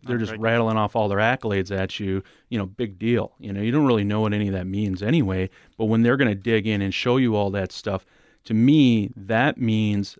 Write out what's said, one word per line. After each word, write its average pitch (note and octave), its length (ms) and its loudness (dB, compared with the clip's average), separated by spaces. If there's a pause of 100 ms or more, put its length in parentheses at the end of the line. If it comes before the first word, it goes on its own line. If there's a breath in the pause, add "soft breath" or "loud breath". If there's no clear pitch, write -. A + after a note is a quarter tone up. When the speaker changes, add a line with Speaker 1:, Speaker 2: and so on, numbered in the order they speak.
Speaker 1:
they're B2 120 -4
just A2 160 -4
Speaker 2:
Right. G#2+ 80 -10
Speaker 1:
rattling A2+ 380 0
off G#2+ 180 -2
all G#2+ 120 0
their G2 100 0
accolades G2+ 580 0
at F#2+ 240 -4
you, F#2+ 220 -2 (260 soft breath)
you A#2+ 100 -6
know, G2 80 -2
big G2+ 320 -8
deal. A2+ 400 0
You G2+ 140 -12
know, G2 80 -6
you A2+ 120 0
don't D3 140 2
really A2+ 180 2
know G#2 160 0
what G#2+ 120 0
any G#2 140 0
of G2 80 -2
that F2+ 120 -4
means G2 360 -4
anyway, G2 480 0 (260 soft breath)
but A2 100 -2
when A2+ 160 2
they're A#2+ 140 4
gonna B2 200 2
dig G#2+ 300 0
in G#2 140 0
and G2 140 -2
show B2 240 0
you B2 180 2
all G2+ 140 0
that F#2+ 220 -4
stuff, - 340 -6 (380 soft breath)
to A2+ 100 -4
me, A#2+ 600 4
that A2+ 460 -2
means G#2+ 600 0